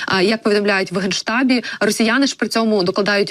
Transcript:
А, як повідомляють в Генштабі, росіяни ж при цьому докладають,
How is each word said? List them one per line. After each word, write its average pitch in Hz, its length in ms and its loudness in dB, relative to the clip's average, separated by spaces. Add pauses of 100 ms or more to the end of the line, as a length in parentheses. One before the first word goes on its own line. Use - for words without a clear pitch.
А, 190 160 0
як 220 200 0
повідомляють 202 500 0
в 185 60 -4
Генштабі, 226 640 -2 (160)
росіяни 220 460 2
ж - 100 -6
при - 120 -2
цьому 214 340 2
докладають, 196 480 0